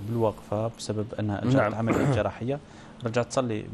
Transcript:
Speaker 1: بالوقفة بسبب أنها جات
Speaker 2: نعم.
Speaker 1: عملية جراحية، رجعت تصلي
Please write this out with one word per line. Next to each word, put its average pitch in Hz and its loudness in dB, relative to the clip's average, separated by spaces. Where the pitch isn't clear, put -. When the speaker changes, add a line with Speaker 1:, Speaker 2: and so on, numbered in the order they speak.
Speaker 1:
بالوقفة 110 0
بسبب 104 -4
أنها 104 -2
جات 123 4
Speaker 2:
نعم. 107 4
Speaker 1:
عملية 113 2
جراحية، 113 0
رجعت 120 0
تصلي 117 0